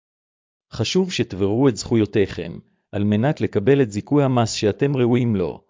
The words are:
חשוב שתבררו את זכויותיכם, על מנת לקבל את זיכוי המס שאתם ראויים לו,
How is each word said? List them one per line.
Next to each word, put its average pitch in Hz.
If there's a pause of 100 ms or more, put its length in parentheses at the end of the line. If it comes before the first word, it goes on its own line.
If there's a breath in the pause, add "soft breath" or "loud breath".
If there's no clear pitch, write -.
(720)
חשוב 185
שתבררו 104
את 113
זכויותיכם, 98 (340)
על 101
מנת 107
לקבל 110
את 110
זיכוי 139
המס 123
שאתם 139
ראויים 120
לו, 80